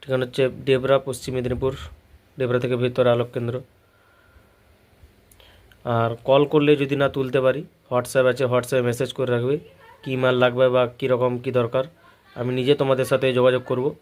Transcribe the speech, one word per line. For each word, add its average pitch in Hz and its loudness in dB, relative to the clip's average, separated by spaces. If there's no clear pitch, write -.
ঠিকানা 131 -2
হচ্ছে 123 -4
ডেবরা, 131 2
পশ্চিম 131 -8
মেদিনীপুর, 127 -4
ডেবরা 123 0
থেকে 123 -2
ভেতরে 123 0
আলোক 120 0
কেন্দ্র। 117 -6
আর 117 0
কল 139 6
করলে 151 4
যদি 139 -2
না 139 2
তুলতে 135 -2
পারি, 131 2
WhatsApp 127 0
আছে, 127 -2
WhatsApp-এ 123 0
মেসেজ 120 -4
করে 123 -4
রাখবে 127 -2
কী 135 -8
মাল 127 2
লাগবে 123 4
বা 127 2
কীরকম 123 0
কী 127 -8
দরকার, 123 -2
আমি 123 -6
নিজে 127 2
তোমাদের 135 0
সাথে 135 0
যোগাযোগ 127 2
করব। 127 -2